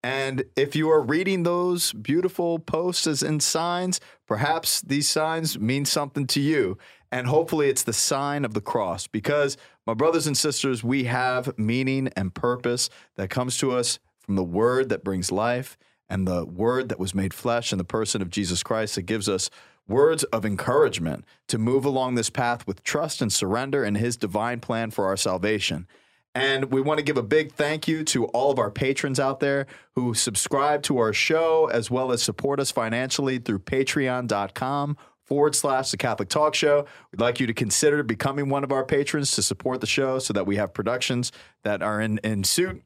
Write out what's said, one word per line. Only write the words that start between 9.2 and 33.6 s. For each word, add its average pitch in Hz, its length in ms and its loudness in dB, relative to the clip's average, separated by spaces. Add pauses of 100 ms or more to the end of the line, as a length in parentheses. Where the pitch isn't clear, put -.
my 113 80 -2
brothers 151 320 4
and 147 100 0
sisters, 135 480 0
we 131 200 0
have 127 540 -2
meaning 131 560 0
and 95 200 -4
purpose 123 560 -2 (260)
that 95 140 -6
comes 127 280 -2
to 131 140 0
us 123 260 -2 (220)
from 101 160 -4
the 95 80 0
word 117 460 2
that 107 120 -2
brings 95 300 -2
life 120 460 -2 (320)
and 98 180 -2
the 87 160 0
word 117 460 0
that - 80 -6
was 95 160 -4
made 98 180 0
flesh 120 400 -2
in 98 60 -2
the 87 60 -2
person 110 360 -2
of 90 80 -4
Jesus 90 340 -2
Christ 110 340 -2
that 95 60 -4
gives 101 260 -2
us 95 200 0 (400)
words 143 360 4
of 107 200 -2
encouragement 107 800 0 (240)
to - 80 0
move 123 300 2
along 131 280 0
this 117 140 0
path 120 380 -2
with 98 180 -6
trust 151 380 -2
and 107 100 0
surrender 127 500 0
in 104 120 0
his 113 240 0
divine 110 420 -2
plan 113 300 -4
for 101 160 0
our 95 100 0
salvation. 92 680 -2 (480)
And 135 320 0
we 131 160 2
want 151 160 2
to 165 60 -2
give 143 120 0
a 120 60 2
big 151 300 2
thank 151 360 -2
you 156 160 -2
to 120 220 0
all 135 240 2
of 127 80 2
our 104 120 2
patrons 135 480 -2
out 135 220 0
there 139 260 0 (280)
who 123 180 0
subscribe 143 680 0
to 131 160 0
our 110 160 2
show, 160 580 4
as 117 180 0
well 127 220 0
as - 100 0
support 139 380 0
us 131 100 0
financially 127 680 -2
through 113 220 -2